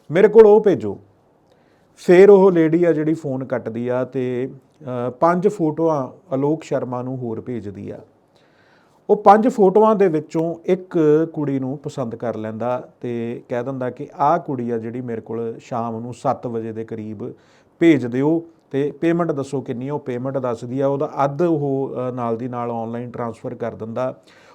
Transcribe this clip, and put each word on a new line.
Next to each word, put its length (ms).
ਮੇਰੇ 180
ਕੋਲ 180
ਉਹ 140
ਭੇਜੋ।" 380
ਫਿਰ 340
ਉਹ 220
ਲੇਡੀ 320
ਆ 80
ਜਿਹੜੀ 220
ਫੋਨ 300
ਕੱਟਦੀ 440
ਆ 160
ਤੇ, 460
ਅ, 280
ਪੰਜ 380
ਫੋਟੋਆਂ 600
ਅਲੋਕ 280
ਸ਼ਰਮਾ 400
ਨੂੰ 160
ਹੋਰ 220
ਭੇਜਦੀ 500
ਆ। 80
ਉਹ 60
ਪੰਜ 320
ਫੋਟੋਆਂ 460
ਦੇ 140
ਵਿੱਚੋਂ 460
ਇੱਕ 320
ਕੁੜੀ 260
ਨੂੰ 200
ਪਸੰਦ 360
ਕਰ 220
ਲੈਂਦਾ 520
ਤੇ 480
ਕਹਿ 160
ਦਿੰਦਾ 260
ਕਿ 240
"ਆਹ 240
ਕੁੜੀ 320
ਆ 80
ਜਿਹੜੀ 220
ਮੇਰੇ 200
ਕੋਲ 380
ਸ਼ਾਮ 420
ਨੂੰ 140
ਸੱਤ 320
ਵਜੇ 260
ਦੇ 120
ਕਰੀਬ 480
ਭੇਜ 280
ਦਿਓ 380
ਤੇ 300
ਪੇਮੈਂਟ 320
ਦੱਸੋ 280
ਕਿੰਨੀ 280
ਆ।" 60
ਉਹ 40
ਪੇਮੈਂਟ 400
ਦੱਸਦੀ 420
ਆ, 80
ਉਹਦਾ 220
ਅੱਧ 180
ਉਹ, 500
ਅ, 40
ਨਾਲ 240
ਦੀ 120
ਨਾਲ 220
ਆਨਲਾਈਨ 400
ਟ੍ਰਾਂਸਫਰ 440
ਕਰ 200
ਦਿੰਦਾ। 460